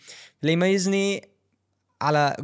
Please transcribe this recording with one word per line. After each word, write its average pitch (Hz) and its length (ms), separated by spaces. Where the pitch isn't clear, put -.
اللي 156 120
يميزني 196 760
على 147 420